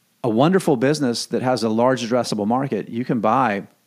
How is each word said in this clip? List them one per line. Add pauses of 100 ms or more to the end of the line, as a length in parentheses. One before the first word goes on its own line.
(240)
A
wonderful
business
that
has
a
large
addressable
market,
you
can
buy (200)